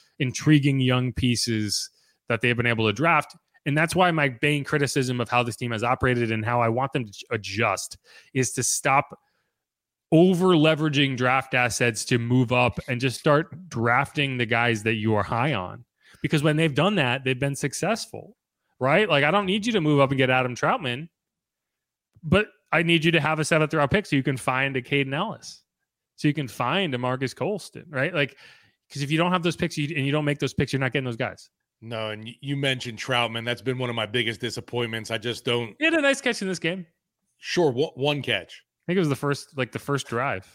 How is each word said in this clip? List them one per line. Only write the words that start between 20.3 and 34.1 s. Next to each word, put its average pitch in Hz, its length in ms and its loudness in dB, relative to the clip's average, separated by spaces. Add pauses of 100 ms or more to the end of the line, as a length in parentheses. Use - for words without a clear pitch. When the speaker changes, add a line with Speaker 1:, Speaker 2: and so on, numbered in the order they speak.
Speaker 1:
Adam 127 240 2
Troutman, 156 540 -2 (1160)
but 185 240 2 (260)
I 160 100 4
need 165 220 4
you 170 60 6
to 160 100 4
have 156 200 0
a 156 40 0
seventh 156 300 2
round 147 160 2
pick 202 160 2
so 151 100 0
you 135 60 4
can 131 160 -2
find 135 360 0
a 131 60 -2
Caden 139 340 -2
Ellis, 175 500 -8 (520)
so - 100 -2
you 151 60 4
can 143 160 -4
find 143 460 -2
a 123 40 -2
Marcus 127 360 -2
Colston, - 560 -8
right? 151 240 -2
Like, 143 240 -2 (520)
'cause 139 120 -6
if 139 80 -4
you 156 80 0
don't 175 140 2
have 185 100 0
those 170 140 -2
picks, 165 200 -4
you, 147 180 -4
and 139 120 -2
you 139 60 0
don't 151 120 0
make 147 140 0
those 135 160 -4
picks, - 180 -2
you're 135 80 -2
not 131 120 -2
getting 139 120 -2
those 120 120 -6
guys. 113 340 -8 (320)
Speaker 2:
No, 110 260 -8
and 107 160 -10
y-, 117 160 -16
you 139 160 -6
mentioned 127 420 -4
Troutman. 117 460 -2
That's 120 160 -4
been 123 160 -4
one 127 140 -4
of 117 60 -4
my 110 100 -2
biggest 113 340 -2